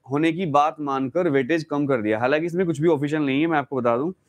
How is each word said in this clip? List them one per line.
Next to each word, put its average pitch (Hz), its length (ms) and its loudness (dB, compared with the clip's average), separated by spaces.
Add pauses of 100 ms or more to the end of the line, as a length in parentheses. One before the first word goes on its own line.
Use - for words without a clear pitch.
(120)
होने 156 200 2
की 175 140 -4
बात 147 340 2
मानकर 139 500 -2
वेटेज 139 340 0
कम 147 240 -2
कर 131 140 0
दिया, 107 180 0
हालांकि 143 260 0
इसमें 175 200 -2
कुछ 151 160 -2
भी 165 60 2
ऑफिशियल 151 340 2
नहीं 139 200 0
है, 165 60 2
मैं 165 100 0
आपको 139 180 -4
बता 120 220 2
दूं, 156 140 -2 (180)